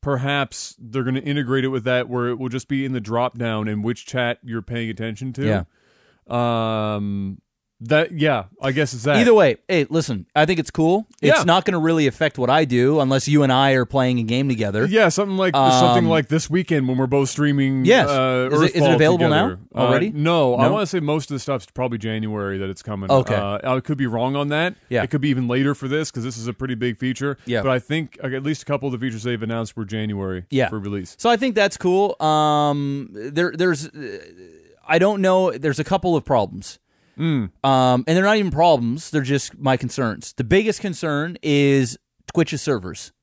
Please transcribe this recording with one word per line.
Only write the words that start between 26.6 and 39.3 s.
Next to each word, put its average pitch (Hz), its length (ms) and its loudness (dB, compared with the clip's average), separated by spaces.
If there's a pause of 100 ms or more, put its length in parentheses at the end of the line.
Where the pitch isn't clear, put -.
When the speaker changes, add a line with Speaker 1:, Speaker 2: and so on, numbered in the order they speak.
Speaker 1:
big 117 240 -4
feature. 131 480 -4
Speaker 2:
Yeah. 120 160 -2
Speaker 1:
But 131 80 0
I 127 80 2
think, 151 440 -6
uh, - 40 -8
at 131 160 -6
least 143 180 -4
a - 60 -18
couple 139 220 -4
of 127 40 -4
the 123 60 -6
features 113 240 -6
they've 117 200 -4
announced 113 320 -6
were 113 120 -8
January 98 640 -6
Speaker 2:
Yeah. 131 180 0
Speaker 1:
for 110 100 -6
release. 101 400 -8
Speaker 2:
So 226 120 0
I 233 80 2
think 247 160 -2
that's 196 240 0
cool. 185 440 0
Um, 147 920 0
there, 143 420 -4
there's, 160 300 0
uh, 123 320 -14 (680)
I 160 120 4
don't 202 240 2
know. 185 300 4
There's 135 260 -2
a 151 60 -2
couple 185 300 0
of 151 120 0
problems. 98 520 -2 (400)
Speaker 1:
Mm. 135 320 0 (140)
Speaker 2:
Um, 127 420 4
and 160 100 2
they're 190 80 4
not 214 140 4
even 196 120 0
problems. 143 600 2
They're 151 100 0
just 135 380 -2